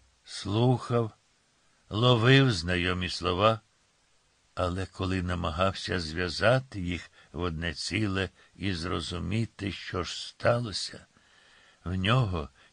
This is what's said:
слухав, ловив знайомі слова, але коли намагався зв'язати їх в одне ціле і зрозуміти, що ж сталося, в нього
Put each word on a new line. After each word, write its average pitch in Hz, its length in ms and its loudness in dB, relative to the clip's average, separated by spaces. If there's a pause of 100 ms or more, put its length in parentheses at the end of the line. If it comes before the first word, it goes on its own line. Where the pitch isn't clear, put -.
(240)
слухав, 117 880 0 (760)
ловив 123 640 6
знайомі 90 580 0
слова, 92 520 2 (920)
але 90 300 -2
коли 92 360 -4
намагався 87 800 -2
зв'язати 90 840 0
їх 87 300 -6 (200)
в 73 100 -6
одне 85 320 -2
ціле 95 560 -2 (260)
і 98 180 -4
зрозуміти, 90 1000 -4
що - 320 -6
ж - 240 -10
сталося, - 800 -4 (800)
в 90 120 -2
нього 95 540 2 (240)